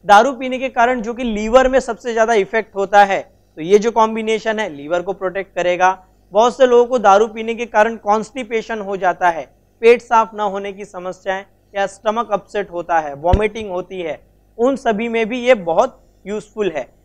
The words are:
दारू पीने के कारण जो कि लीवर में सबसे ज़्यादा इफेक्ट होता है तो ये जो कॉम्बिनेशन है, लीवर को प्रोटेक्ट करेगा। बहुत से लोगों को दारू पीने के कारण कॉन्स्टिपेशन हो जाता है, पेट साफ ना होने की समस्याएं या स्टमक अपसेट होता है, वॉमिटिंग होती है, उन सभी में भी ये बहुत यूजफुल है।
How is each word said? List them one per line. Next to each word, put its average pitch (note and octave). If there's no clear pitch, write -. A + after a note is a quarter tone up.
दारू A3+
पीने B3+
के C4
कारण A#3+
जो A3+
कि B3
लीवर A3+
में C4
सबसे A#3+
ज़्यादा A3
इफेक्ट G#3
होता G3
है F#3
तो D#3+
ये F#3+
जो A3
कॉम्बिनेशन A3
है, G#3+
लीवर D3+
को F#3+
प्रोटेक्ट F#3
करेगा। F3+
बहुत A3
से C4+
लोगों A#3+
को B3+
दारू G#3
पीने A3+
के A#3
कारण A3+
कॉन्स्टिपेशन A3
हो G3
जाता F3
है, D#3
पेट A#3
साफ A3
ना G#3+
होने G3
की G3
समस्याएं F#3+
या G3
स्टमक G#3+
अपसेट G3+
होता E3+
है, D3
वॉमिटिंग G3+
होती F3+
है, D3+
उन B3+
सभी A#3
में A3+
भी F#3
ये B3
बहुत F3
यूजफुल G3+
है। C#3+